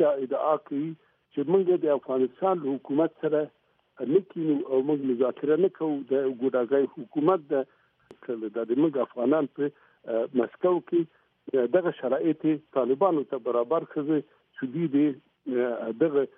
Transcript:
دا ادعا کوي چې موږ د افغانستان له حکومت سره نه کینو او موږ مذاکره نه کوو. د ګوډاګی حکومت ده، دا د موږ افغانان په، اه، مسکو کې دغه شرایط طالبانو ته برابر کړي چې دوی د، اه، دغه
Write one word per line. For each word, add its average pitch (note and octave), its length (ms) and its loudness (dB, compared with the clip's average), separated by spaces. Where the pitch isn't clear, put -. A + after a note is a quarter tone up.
دا D3 60 4
ادعا C#3 440 -2
کوي D3 340 -6
چې - 40 -6
موږ F#3+ 120 4
د - 20 0
افغانستان C3+ 800 0
له C#3 120 -2
حکومت D3 360 -2
سره D3+ 260 0
نه C#3 200 2
کینو D#3+ 360 -2
او C3 140 2
موږ D3 180 0
مذاکره C3 460 0
نه F3+ 120 2
کوو. D#3 320 -4
د C3+ 40 -2
ګوډاګی B2+ 480 2
حکومت D#3+ 420 0
ده، C3+ 160 0
دا A2 360 -6
د A2 80 -4
موږ C#3 260 2
افغانان B2+ 580 0
په، C#3+ 80 -4
اه، A#2 720 -6
مسکو D#3 560 0
کې E3+ 160 2
دغه F3 260 2
شرایط D3+ 420 -2
طالبانو C#3 500 2
ته - 140 -6
برابر A#2+ 460 0
کړي D3+ 360 -2
چې - 80 -12
دوی D3+ 220 -2
د، C#3+ 100 0
اه، B2 920 -2
دغه C#3 360 0